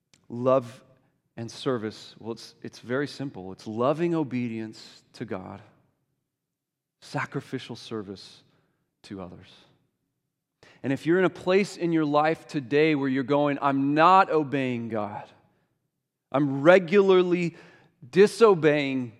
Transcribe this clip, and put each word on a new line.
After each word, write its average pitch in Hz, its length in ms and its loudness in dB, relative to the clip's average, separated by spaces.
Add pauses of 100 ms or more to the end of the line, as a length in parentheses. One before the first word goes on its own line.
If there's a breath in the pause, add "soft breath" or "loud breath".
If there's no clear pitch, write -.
(280)
love 123 540 -2 (540)
and 117 120 -12
service? 110 680 -8
Well, 110 140 -12
it's, - 300 -16
it's - 180 -18
very 131 260 -6
simple. 101 460 -14
It's 92 160 -16
loving 147 480 -2
obedience 117 960 -8
to - 120 -14
God, 98 380 -14 (1400)
sacrificial 131 760 -10
service 101 640 -14 (600)
to 95 180 -14
others. 92 260 -18 (1300 soft breath)
And 127 100 -4
if 135 140 -6
you're 175 140 2
in 185 40 2
a 170 60 2
place 190 460 -2
in 170 160 -4
your 160 120 0
life 151 440 0
today 147 480 0
where 139 120 -2
you're 135 140 -2
going, 143 400 0
"I'm 139 320 0
not 185 340 6
obeying 131 600 -2
God," 104 400 -8 (1040)
I'm 139 320 -2
regularly 180 920 4 (540 soft breath)
disobeying 151 1080 4